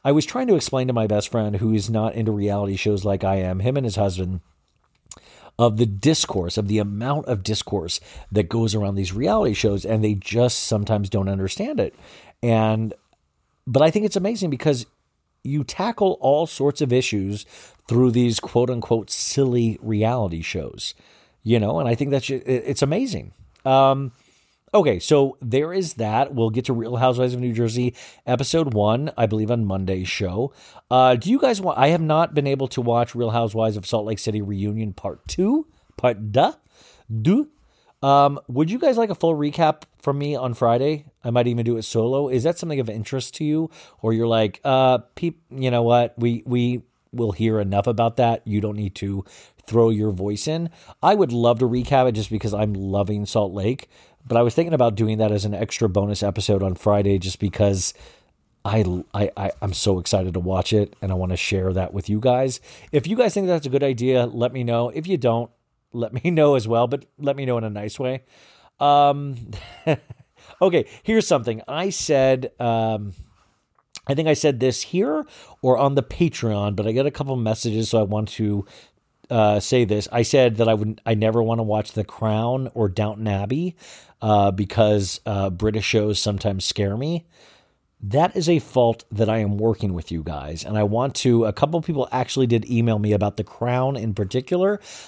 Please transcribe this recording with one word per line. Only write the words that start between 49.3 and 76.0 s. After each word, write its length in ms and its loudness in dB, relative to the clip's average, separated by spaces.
throw 240 4
your 220 0
voice 360 -4
in." 220 -4
I 120 6
would 180 2
love 260 2
to 100 2
recap 400 2
it 40 0
just 180 -4
because 240 -4
I'm 180 0
loving 540 -2
Salt 260 0
Lake. 360 -4
But 100 0
I 60 6
was 120 2
thinking 200 2
about 200 4
doing 240 0
that 140 2
as 120 0
an 100 -4
extra 340 0
bonus 340 0
episode 400 0
on 120 0
Friday 440 2
just 200 -6
because 560 0
I, 380 0
I, 200 0
I, 160 -4
I'm 100 -4
so 260 0
excited 360 0
to 60 -4
watch 340 -2
it 260 0
and 100 -4
I 40 0
wanna 220 -2
share 360 -2
that 220 -2
with 160 -6
you 100 0
guys. 400 2
If 140 0
you 100 -2
guys 160 2
think 140 -2
that's 180 0
a 60 -4
good 120 0
idea, 440 2
let 260 -2
me 100 -6
know. 280 0
If 160 -8
you 100 0
don't, 340 0
let 200 -6
me 180 -2
<laughs> 0 -
know 240 6
as 140 0
well, 180 2
but 180 -4
let 180 -2
me 80 -8
know 140 0
in 60 -6
a 60 -6
nice 280 -10
way. 240 -6
Um, 580 2
<laughs> 640 -10
okay, 240 4
here's 240 2
something. 420 0
I 220 -4
said, 680 2
um, 540 -2
I 80 0
think 140 0
I 60 6
said 260 0
this 220 2
here 420 -2
or 140 4
on 180 2
the 80 2